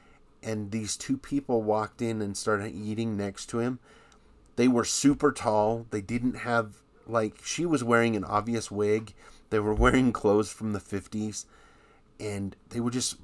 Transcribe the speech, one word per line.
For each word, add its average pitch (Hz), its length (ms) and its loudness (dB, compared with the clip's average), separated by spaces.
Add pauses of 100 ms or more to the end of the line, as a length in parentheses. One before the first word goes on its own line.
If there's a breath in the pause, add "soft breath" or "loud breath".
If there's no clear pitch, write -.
(440 soft breath)
and 107 280 -6
these 104 260 -4
two 135 200 -4
people 135 440 -2
walked 107 400 -2
in 113 200 -2
and 101 140 -4
started 107 400 -2
eating 107 400 -4
next 101 320 -6
to 117 120 -4
him. 123 200 -2 (800 soft breath)
They 120 100 6
were 120 180 4
super 143 460 2
tall. 110 600 0
They 107 100 -4
didn't 117 380 -2
have, 117 420 -2 (240)
like, 110 380 -2
she - 220 -4
was 151 200 2
wearing 117 320 4
an 95 80 -4
obvious 104 440 -2
wig. 104 440 0 (360 loud breath)
They 110 100 2
were 107 140 2
wearing 127 400 6
clothes 104 380 2
from 110 220 -6
the 98 60 -4
fifties, 107 680 -8 (760 soft breath)
and 101 360 -6 (140)
they 120 100 -6
were 120 120 -2
just 123 320 -4